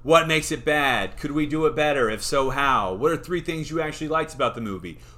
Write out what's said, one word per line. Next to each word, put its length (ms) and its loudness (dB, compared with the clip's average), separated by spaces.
what 240 6
makes 240 0
it 140 -4
bad. 540 2
Could 120 -6
we 160 0
do 200 0
it 100 2
better? 340 2
If 100 -4
so, 300 0
how? 440 2
What 180 2
are 40 0
three 260 -4
things 280 -6
you 100 -2
actually 280 -6
liked 260 -2
about 220 -2
the 40 -8
movie? 380 -8